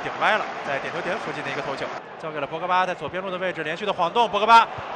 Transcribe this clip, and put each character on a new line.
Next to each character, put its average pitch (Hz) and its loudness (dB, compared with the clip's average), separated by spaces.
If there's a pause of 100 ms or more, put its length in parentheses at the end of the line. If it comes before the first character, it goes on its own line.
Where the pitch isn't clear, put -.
顶 139 -6
歪 196 4
了， 139 -2 (200)
在 139 -2
点 139 -6
球 165 -4
点 170 -4
附 165 -8
近 147 -6
的 135 -6
一 - -6
个 139 -4
头 135 -6
球 131 -6 (380)
交 160 -6
给 151 -8
了 139 -4
博 156 -8
格 180 -4
巴， 185 4
在 180 -4
左 151 -8
边 180 -6
路 196 -8
的 180 -4
位 180 -2
置 156 -6
连 156 -4
续 202 -8
的 196 0
晃 170 0
动， 226 4
博 202 -2
格 208 4
巴 226 10 (320)